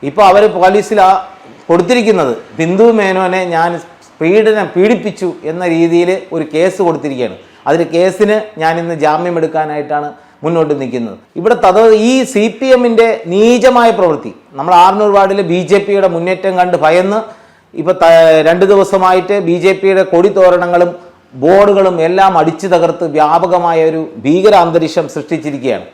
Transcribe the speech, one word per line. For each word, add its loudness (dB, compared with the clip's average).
ഇപ്പോൾ 2
അവർ 4
പോലീസിൽ 0
ആ 4
കൊടുത്തിരിക്കുന്നത് 0
ബിന്ദു 2
മേനോനെ -2
ഞാൻ 0
പീഡനം, 2
പീഡിപ്പിച്ചു -2
എന്ന -8
രീതിയിൽ 0
ഒരു -4
കേസ് -2
കൊടുത്തിരിക്കുകയാണ്. -6
അതിന് 0
കേസിന് 0
ഞാൻ 0
ഇന്ന് -6
ജാമ്യം -2
എടുക്കാനായിട്ടാണ് -6
മുന്നോട്ട് -2
നിൽക്കുന്നത്. -8
ഇവിടെ 0
തത-, 4
ഈ 2
സി 0
പി -4
എമ്മിൻ്റെ 2
നീചമായ 4
പ്രവൃത്തി, -2
നമ്മൾ -2
ആറന്നൂർ 2
വാർഡിൽ 2
ബി 0
ജെ 4
പിയുടെ 0
മുന്നേറ്റം -4
കണ്ട് 0
ഭയന്ന് 0
ഇപ്പൊ -2
ത-, 6
രണ്ട് 2
ദിവസമായിട്ട് 0
ബി 0
ജെ 4
പിയുടെ 2
കൊടിതോരണങ്ങളും 2
ബോർഡുകളും 4
എല്ലാം 2
അടിച്ചു -2
തകർത്ത് 0
വ്യാപകമായ 0
ഒരു -6
ഭീകര 2
അന്തരീക്ഷം -2
സൃഷ്ടിച്ചിരിക്കുകയാണ്. -8